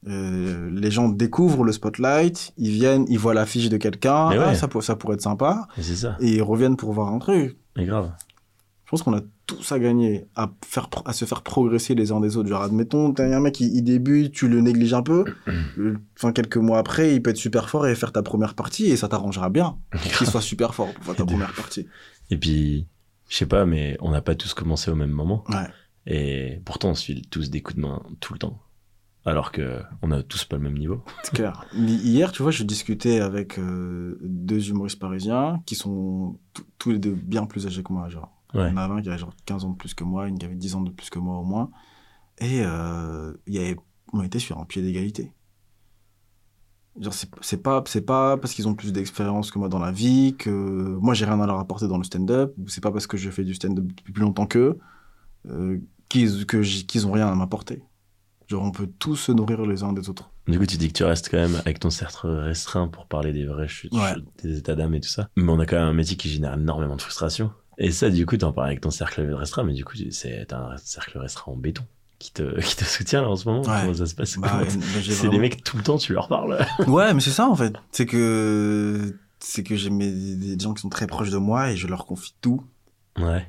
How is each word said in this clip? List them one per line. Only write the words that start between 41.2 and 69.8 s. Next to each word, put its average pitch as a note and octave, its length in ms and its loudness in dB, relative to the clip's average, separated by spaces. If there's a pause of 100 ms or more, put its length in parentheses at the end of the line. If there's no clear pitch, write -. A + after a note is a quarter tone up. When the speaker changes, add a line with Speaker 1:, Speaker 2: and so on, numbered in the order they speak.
Speaker 1:
au F2 80 -6
moins. G#2 260 -2 (680)
Et, B2 240 0
euh, E2 720 -4 (140)
il G2 80 -8
y G2 40 -2
avait, F2+ 180 -4 (360)
on G#2 100 0
était F#2 160 -4
sur G2 200 -6
un D#2 60 -10
pied F#2+ 180 -8
d'égalité. F#2 500 -4 (1700)
Genre, G2+ 140 -6
c'est, - 140 -10 (140)
c'est F#2+ 200 -6
pas, C3+ 240 0
c'est - 140 -2
pas C3+ 380 2
parce C3 160 -6
qu'ils G#2 120 -2
ont G#2+ 80 2
plus G#2 180 -6
d'expérience G2+ 580 -2
que - 80 -6
moi G2 100 -2
dans F#2 100 -2
la F2 140 -2
vie, B2+ 440 4
que - 140 -4 (500)
moi A#2+ 140 4
j'ai G#2 120 0
rien G#2+ 140 2
à G#2 60 2
leur G2 140 0
apporter F#2+ 260 -4
dans F#2 120 0
le F2+ 60 -2
stand-up, A#2+ 540 0
ou F#2+ 100 -10
c'est - 120 -10
pas G#2 100 0
parce G2+ 160 -4
que - 100 -8
je F#2+ 140 -4
fais G2 140 -4
du F#2 100 -4
stand-up F#2+ 300 -2
depuis - 280 -10
plus G2+ 100 0
longtemps G#2 240 2
qu'eux, B2+ 320 4 (680)
euh, F#2 300 -4 (300)
qu'ils, G#2 380 2
que A2 160 2
j-, G2 240 -2
qu'ils G#2+ 200 0
ont F#2+ 60 0
rien G#2+ 160 4
à F#2+ 60 0
m'apporter. F#2 500 -4 (640)
Genre, G2 140 -4
on G2+ 100 0
peut G2 160 -6 (100)
tous D3+ 180 -2
se - 140 -2
nourrir A2 360 2
les G2 160 0
uns G2+ 100 0
des G2 160 -4
autres. - 240 -12 (140)
Speaker 2:
Du E2+ 120 4
coup, G2 60 4
tu F#2+ 140 -2
dis E2 100 2
que D#2+ 60 -4
tu - 100 0
restes E2 260 2
quand F2 60 2
même E2+ 200 4
avec E2 220 -2
ton E2+ 120 0
cercle - 380 -6
restreint D#2+ 600 -2
pour - 180 -14
parler D2+ 260 -2
des D2 120 -2
vrais D2 240 -4
chutes, - 240 -12
Speaker 1:
Ouais. G#2 220 0
Speaker 2:
chutes, E2 120 -10 (160)
des D#2+ 140 -4
états D2+ 180 -2
d'âme D#2+ 200 0
et D#2 60 0
tout - 80 -8
ça. G#2 280 -4
Mais F2 160 4
on D#2+ 80 6
a D#2+ 60 4
quand E2+ 100 2
même E2 120 4
un D#2 40 2
métier E2 240 2
qui D#2 140 -4
génère D2+ 240 -2
énormément D2+ 420 -2
de C#2 60 -8
frustration. G#2+ 500 -4 (240)
Et F#2 160 2
ça, A2 180 2
du F2 160 4
coup, A#2 120 0
t'en D#2+ 140 2
parles C2+ 160 -2
avec C#2 120 -4
ton D#2 100 -2
cercle - 300 -6 (140)
restreint, C#2+ 300 -4
mais D2+ 100 0
du C2+ 100 -6